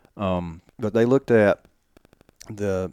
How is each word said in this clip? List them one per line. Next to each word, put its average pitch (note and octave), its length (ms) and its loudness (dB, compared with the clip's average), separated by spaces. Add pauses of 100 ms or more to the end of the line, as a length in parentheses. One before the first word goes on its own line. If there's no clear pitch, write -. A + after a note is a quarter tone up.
(160)
Um, F2 440 -6 (180)
but G#2 160 -6
they A2+ 100 4
looked C3 260 0
at G#2+ 340 2 (840)
the F#2+ 420 -6